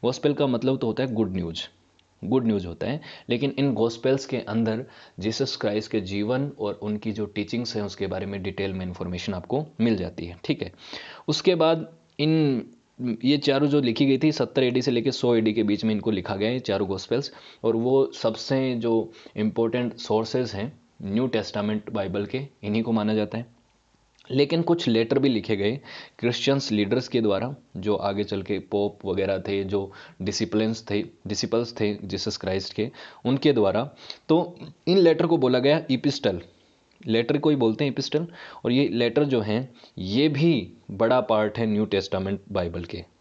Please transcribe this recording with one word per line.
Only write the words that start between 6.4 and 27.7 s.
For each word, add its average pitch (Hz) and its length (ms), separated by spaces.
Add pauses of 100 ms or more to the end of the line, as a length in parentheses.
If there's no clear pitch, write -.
और 104 140
उनकी 107 380
जो 104 140
टीचिंग्स 107 500
हैं, 107 80
उसके 98 240
बारे 95 180
में 98 180
डिटेल 98 300
में 92 120
इन्फॉर्मेशन 90 480
आपको 123 320 (160)
मिल 113 140
जाती 82 300
है, 87 180
ठीक - 180
है? 90 120 (540)
उसके 180 280
बाद 160 360 (280)
इन, 151 460 (580)
ये 139 140
चारों 143 300
जो 143 140
लिखी 120 240
गई 135 180
थी, 156 80
सत्तर 131 320
एडी 127 180
से 131 100
लेके 120 200
सौ 120 240
एडी 110 180
के 110 100
बीच 104 220
में 110 80
इनको 104 180
लिखा 95 240
गया 101 120
है, 120 60
ये 127 60
चारों 98 280
गॉस्पेल्स। 98 440 (320)
और 113 120
वो 127 360
सबसे 127 640
जो 113 360 (240)
इंपॉर्टेंट 113 600
सोर्सेज 113 540
हैं 107 280 (220)
न्यू 110 260
टेस्टामेंट 107 640
बाइबल 101 360
के, 123 160 (220)
इन्हीं 107 200
को 117 80
माना 107 220
जाता 107 240
है। - 180 (760)
लेकिन 143 300
कुछ 170 260
लेटर 117 320
भी 139 100
लिखे 110 260
गए 104 240 (400)
क्रिश्चियंस 135 520
लीडर्स 107 360
के 123 140
द्वारा, 107 340 (220)